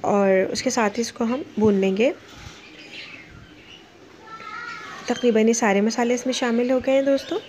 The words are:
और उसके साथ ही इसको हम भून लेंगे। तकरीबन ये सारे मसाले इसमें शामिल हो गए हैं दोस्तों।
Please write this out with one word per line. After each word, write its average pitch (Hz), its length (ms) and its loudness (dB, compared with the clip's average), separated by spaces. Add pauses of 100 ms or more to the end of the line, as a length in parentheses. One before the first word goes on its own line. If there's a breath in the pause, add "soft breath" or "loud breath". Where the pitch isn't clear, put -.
और 190 460 4
उसके - 180 -2
साथ 226 200 0
ही 220 100 -6
इसको 233 240 -4
हम 254 200 -2 (140)
भून 208 220 4
लेंगे। 196 320 2 (3000)
तकरीबन 226 400 4
ये 226 80 4
सारे 202 240 2
मसाले 233 340 0
इसमें 247 200 -4
शामिल 247 360 0
हो 262 100 2
गए 262 120 -2
हैं 269 120 2
दोस्तों। 277 340 0 (100)